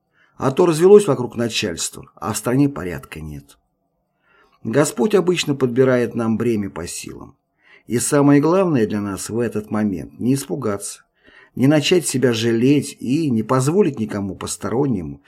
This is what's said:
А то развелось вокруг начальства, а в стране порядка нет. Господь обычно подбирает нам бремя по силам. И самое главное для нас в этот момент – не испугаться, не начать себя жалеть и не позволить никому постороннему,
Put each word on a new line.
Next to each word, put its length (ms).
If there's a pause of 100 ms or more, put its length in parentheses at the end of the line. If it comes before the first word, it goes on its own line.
(360)
А 160
то 140
развелось 420
вокруг 300
начальства, 800
а 160
в 40
стране 300
порядка 540
нет. 360 (1080)
Господь 500
обычно 400
подбирает 580
нам 220
бремя 340
по 160
силам. 520 (500)
И 120
самое 420
главное 440
для 140
нас 300
в 100
этот 320
момент – 480
не 140
испугаться, 720 (500)
не 120
начать 380
себя 280
жалеть 680
и 300
не 140
позволить 540
никому 380
постороннему, 920